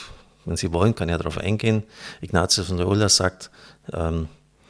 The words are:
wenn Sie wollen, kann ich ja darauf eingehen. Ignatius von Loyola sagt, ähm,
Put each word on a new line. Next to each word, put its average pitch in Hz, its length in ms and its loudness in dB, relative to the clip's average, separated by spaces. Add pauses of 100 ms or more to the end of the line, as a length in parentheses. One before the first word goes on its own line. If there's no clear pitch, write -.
(440)
wenn 85 120 -4
Sie 82 160 -2
wollen, 98 220 4
kann 85 140 -2
ich 85 40 0
ja 82 60 0
darauf 85 200 -4
eingehen. 107 460 0 (360)
Ignatius 90 460 0
von 90 120 -2
Loyola 101 300 4
sagt, - 420 0 (420)
ähm, 82 360 -2 (420)